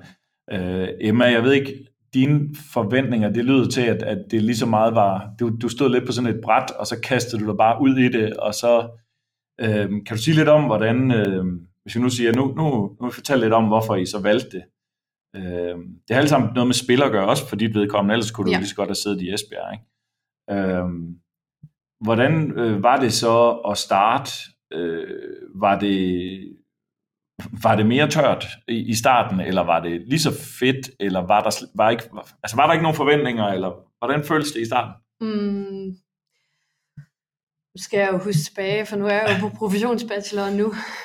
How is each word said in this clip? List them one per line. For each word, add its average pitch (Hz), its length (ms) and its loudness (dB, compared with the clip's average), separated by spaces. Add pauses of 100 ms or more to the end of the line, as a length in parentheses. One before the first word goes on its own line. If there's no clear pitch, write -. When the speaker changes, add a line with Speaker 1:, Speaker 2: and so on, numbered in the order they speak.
(520)
Speaker 1:
Øh, 92 360 -4 (140)
Emma, 113 240 4
jeg 117 180 4
ved 135 100 4
ikke, - 340 -2 (260)
dine 147 420 2 (180)
forventninger, 113 560 0
det 117 160 -2
lyder 131 240 4
til, 127 120 0
at, 113 220 0
at 107 140 -4 (140)
det 110 120 2
lige 113 140 0
så 110 80 -2
meget 113 300 2
var, 98 340 2 (100)
du, 117 220 -2
du 117 80 -2
stod 135 200 0
lidt 123 160 2
på 127 60 -2
sådan 117 240 -2
et 113 80 -8
bræt, 113 280 2
og 104 160 -8
så 117 140 -6
kastede 120 400 -2
du 107 80 -2
dig 101 80 -2
bare 113 240 4
ud 135 160 4
i 127 120 4
det, 110 280 0
og 104 160 -2
så, 117 360 2 (720)
øh, 104 280 0
kan 104 260 -6
du - 20 -4
sige 156 180 2
lidt 151 140 4
om, 151 160 6
hvordan... 113 460 2
Øh, 98 340 0 (380)
hvis 107 120 -12
vi 117 60 0
nu 123 80 2
siger, 117 260 2
nu, 135 100 2
nu, 139 260 -2
nu 101 300 -2
har 123 80 -6
vi - 40 -8
fortalt 135 280 0
lidt 110 120 2
om, 113 140 4
hvorfor 110 280 2
I 92 100 0
så 104 160 -6
valgte 107 280 2
det. 90 140 -12 (720)
Øh, 87 400 -6 (320)
det - 80 -8
har - 60 4
alt 147 80 4
sammen 131 240 4
noget 120 140 2
med 123 60 2
spil 127 300 2
at 131 80 2
gøre, 98 160 2
også 143 200 0
for - 80 -6
dit 110 200 -2
vedkommende, 104 380 2
ellers 113 180 0
kunne 101 160 -4
du 95 40 2
Speaker 2:
Ja. 92 60 2
Speaker 1:
lige 98 120 -4
så - 60 -12
godt 95 140 -4
have 101 60 -4
siddet 98 260 -4
i 90 120 -6
Esbjerg, - 400 -8
ikke? 107 120 -16 (680)
Øh, 92 340 -2 (1200)
hvordan, 131 540 2
øh, 107 240 0
var 127 160 4
det 120 140 2
så 117 380 4
at 104 260 -4
starte? 113 540 2 (420)
Øh, 82 340 -6 (480)
var 98 240 2
det, 92 600 -2 (1200)
var 110 120 4
det 104 100 2
mere 139 240 4
tørt 139 360 2 (220)
i, 117 100 -2
i 110 160 -4
starten, 113 460 2
eller 90 220 0
var 82 180 2
det 85 280 -4
lige 147 120 0
så 156 120 0 (280)
fedt, 131 300 0 (100)
eller 95 200 -2
var 98 240 2
der 110 60 -2
sl-, - 260 -6
var 107 140 4
ikke, 120 140 0 (400)
altså, 104 120 -10
var 143 100 4
der 160 80 4
ikke 160 100 0
nogen 160 120 0
forventninger, 135 500 0
eller 92 260 -2 (280)
hvordan 143 240 -2
føltes 151 280 -2
det 113 100 -6
i 117 40 -4
starten? 113 280 -4 (280)
Speaker 2:
Mm. 196 760 -6 (1800)
Nu 180 60 -18
skal - 180 -2
jeg 196 140 2
jo 185 40 0
huske 185 260 -2
tilbage, 202 420 -4
for 208 120 -8
nu 202 80 -2
er 208 80 0
jeg 208 280 0
jo 208 80 -4
på 202 60 -12
professionsbachelor 208 920 -2
nu. 208 240 -2 (320)